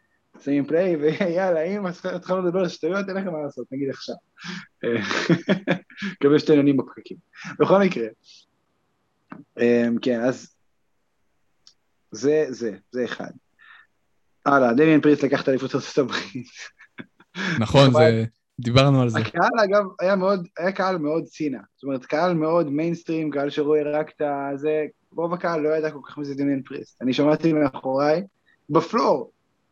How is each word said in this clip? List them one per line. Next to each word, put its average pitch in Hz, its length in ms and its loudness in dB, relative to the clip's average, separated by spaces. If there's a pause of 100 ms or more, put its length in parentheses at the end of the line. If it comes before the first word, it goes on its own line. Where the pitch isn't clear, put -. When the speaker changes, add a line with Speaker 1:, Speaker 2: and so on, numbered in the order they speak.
(440)
Speaker 1:
שמים 139 220 0
פליי, 170 300 0
<laughs> 147 40 -4
ויאללה, 170 640 0
אם 196 220 -4
התחלנו 185 600 -6
לדבר 175 140 0
על 175 80 0
שטויות, 190 400 -4
אין 190 80 -6
לכם 190 160 -6
מה 151 120 -6
לעשות, 127 280 -10
נגיד 139 180 -6
עכשיו. - 240 -10 (720)
אה, 117 160 0 (580)
<laughs> - 600 -6
מקווה 143 180 6
שאתם 151 180 4
עונים 139 200 4
בפקקים. - 400 -6 (440)
בכל 165 200 6
מקרה, 131 260 0 (1500)
אה, 120 280 4 (160)
כן, 123 180 0
אז 123 340 -4 (1600)
זה, 143 380 0
זה, 110 280 -6 (160)
זה 123 120 -4
אחד. - 260 -10 (1160)
הלאה, 135 260 4
דמיאן 156 280 6
פריסט 147 240 4
לקח 135 180 0
את - 60 -2
אליפות 131 260 -2
ארצות - 240 -2
הברית. 123 480 -4 (1120)
Speaker 2:
נכון, 135 320 6
Speaker 1:
נחמד. 120 100 4
Speaker 2:
זה 113 240 4 (360)
דיברנו 131 420 4
על 123 60 2
זה. 113 100 -2
Speaker 1:
הקהל, 185 460 0
אגב, 202 200 2 (160)
היה 190 160 2
מאוד, 185 300 0 (120)
היה 180 140 -2
קהל 190 260 -2
מאוד 156 260 -2
צינה. 147 340 -6 (160)
זאת - 100 -20
אומרת, 135 220 -6
קהל 175 280 0
מאוד 160 360 0
מיינסטרים, 160 600 -4
קהל 143 200 -4
שרואה 151 300 0 (200)
רק 151 160 -6
את - 40 -8
ה-, 143 360 -4
זה, 151 280 -2 (260)
רוב 170 240 -4
הקהל 170 260 -2
לא 151 80 0
ידע 156 220 0
כל 147 80 -16 (100)
כך - 100 -16
מי 147 60 -6
זה 139 100 -8
דמיאן 139 280 -2
פריסט. - 400 -14
אני 131 100 0
שמעתי 151 400 2
מאחוריי, 147 680 0 (480)
בפלור, 165 640 0 (400)